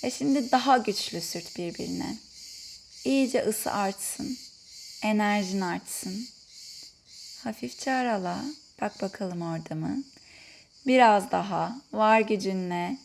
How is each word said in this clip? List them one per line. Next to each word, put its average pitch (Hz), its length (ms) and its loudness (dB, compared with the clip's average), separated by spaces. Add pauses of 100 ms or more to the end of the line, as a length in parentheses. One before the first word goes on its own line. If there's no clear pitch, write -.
Ve 254 60 0
şimdi 269 400 2
daha 254 280 6
güçlü 202 420 -2
sürt - 360 -8
birbirine. 175 640 -6 (840)
İyice 262 360 4
ısı - 320 -2
artsın. - 680 -4 (640)
Enerjin 208 580 2
artsın. 190 680 -6 (1160)
Hafifçe 247 480 -6
arala. 220 520 0 (360)
Bak - 220 -4
bakalım 185 400 -4
orada 165 320 -4
mı? 175 300 -4 (840)
Biraz 226 440 8
daha 185 500 -2 (120)
var 214 280 6
gücünle 190 840 0